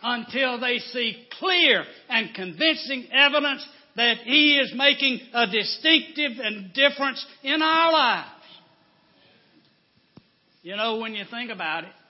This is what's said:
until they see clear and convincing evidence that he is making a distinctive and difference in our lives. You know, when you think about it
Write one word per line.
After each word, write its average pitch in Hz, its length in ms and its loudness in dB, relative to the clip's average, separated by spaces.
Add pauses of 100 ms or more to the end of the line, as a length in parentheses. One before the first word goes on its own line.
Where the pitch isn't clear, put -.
until 240 580 -4
they 247 180 -2
see - 480 -8 (120)
clear 320 460 4 (240)
and 220 260 -2
convincing 247 760 -4
evidence 277 540 2 (300)
that 233 220 2
he 294 400 4
is 233 180 0
making 277 440 2 (140)
a 233 120 2
distinctive 247 960 0
and 208 300 -8
difference 277 520 0 (180)
in 294 200 -2
our 320 300 4
lives. 233 380 0 (2250)
You 180 140 -10
know, 220 220 -2
when 220 160 -6
you 202 160 -8
think 233 200 -10
about 165 340 -6
it 185 80 -18 (160)